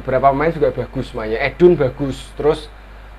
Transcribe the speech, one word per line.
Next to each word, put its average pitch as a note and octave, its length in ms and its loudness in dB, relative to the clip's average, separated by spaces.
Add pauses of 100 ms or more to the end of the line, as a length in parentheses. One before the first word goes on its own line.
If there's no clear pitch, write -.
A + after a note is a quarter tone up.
Beberapa C3 320 2
pemain D3 180 0
juga C#3+ 220 0
bagus B2+ 400 -8
mainnya. A2 260 -6
Edun D#3+ 380 4
bagus. C3+ 580 -4
Terus, - 320 -2 (520)